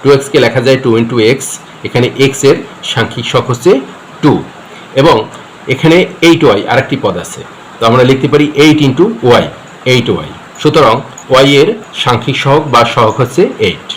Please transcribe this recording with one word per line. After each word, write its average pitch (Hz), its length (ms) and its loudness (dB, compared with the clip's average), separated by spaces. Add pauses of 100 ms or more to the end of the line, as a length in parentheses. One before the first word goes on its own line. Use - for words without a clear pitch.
টু 135 140 0
এক্স 135 160 -4
কে 151 140 0
লেখা 135 200 0
যায় 131 180 2
টু 131 60 0 (120)
into 120 160 -2 (140)
এক্স। 135 160 -4 (400)
এখানে 123 200 -2 (180)
এক্স 131 240 -4
এর 160 80 2 (360)
সাংখ্যিক 117 380 -6
সহগ 123 200 -2
হচ্ছে 147 200 0 (520)
টু, 147 100 4 (680)
এবং 151 140 4 (580)
এখানে 160 240 2 (300)
এইট 165 180 4
ওয়াই 104 160 2 (100)
আরেকটি 127 240 -2 (100)
পদ 95 180 -2
আছে, - 180 -16 (360)
তো - 120 -4
আমরা 127 200 4
লিখতে 135 240 0
পারি 147 120 2 (200)
এইট 151 220 4
into 135 180 2 (200)
ওয়াই, 110 200 4 (480)
এইট 117 200 0
ওয়াই। 78 160 -6 (320)
সুতরাং 143 340 2 (360)
ওয়াই 135 180 4 (120)
এর 160 80 2 (340)
সাংখ্যিক 123 400 -2
সহগ 143 180 2 (120)
বা 117 80 4 (120)
সহগ 110 280 0
হচ্ছে 123 200 0 (260)
এইট। 82 300 -8